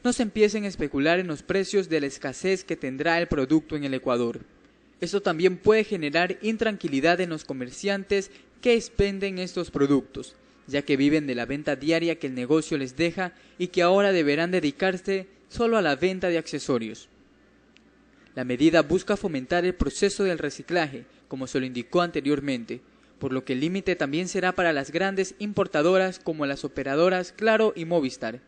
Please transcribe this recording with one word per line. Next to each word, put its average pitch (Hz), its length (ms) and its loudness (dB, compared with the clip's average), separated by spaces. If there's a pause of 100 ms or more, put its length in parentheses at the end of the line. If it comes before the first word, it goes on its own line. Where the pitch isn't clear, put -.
no 247 120 0
se - 80 0
empiecen 214 420 2
a 202 40 -4
especular 151 500 0
en 185 80 -2
los 151 160 -8
precios 185 480 -2
de 160 100 2
la 143 60 -2
escasez 180 580 -4
que 165 120 -4
tendrá 147 440 0
el 175 80 -2
producto 151 480 2
en 147 80 -6
el 135 80 -4
Ecuador. 123 480 0 (640)
Esto 185 180 -2
también 180 380 2
puede 214 260 4
generar 170 580 -2
intranquilidad 180 800 0
en 180 100 -2
los 156 140 -8
comerciantes 190 840 -4 (300)
que 240 140 4
expenden 196 640 0
estos 180 320 -6
productos, 139 680 0 (300)
ya 139 160 -2
que 143 140 0
viven 143 300 2
de 131 80 -4
la 120 100 -4
venta 143 320 -4
diaria 165 420 0
que 143 100 -6
el 131 60 -8
negocio 147 440 0
les 131 180 -8
deja 170 360 -2 (260)
y 180 100 -4
que 180 140 0
ahora 196 300 6
deberán 160 380 2
dedicarse 185 760 -2 (220)
solo 233 280 0
a 208 60 4
la 147 140 2
venta 185 320 0
de 170 100 2
accesorios. 127 680 -4 (1300)
La 127 100 -4
medida 147 360 4
busca 180 360 0
fomentar 175 500 -2
el 180 80 0
proceso 196 500 0
del 180 140 0
reciclaje, 147 640 -4 (240)
como 131 180 -8
se 135 140 -2
lo 131 60 -2
indicó 123 340 -2
anteriormente, 139 800 -2 (380)
por 135 140 -6
lo 131 120 -4
que - 80 -4
el 127 80 -2
límite 180 340 -2
también 151 320 -2
será 185 260 -2
para 175 200 2
las 139 180 -4
grandes 190 480 -2
importadoras 185 800 2
como 156 280 -4
las 139 180 -4
operadoras 160 680 0
Claro 220 440 2
y 165 80 -6
Movistar. 131 640 -2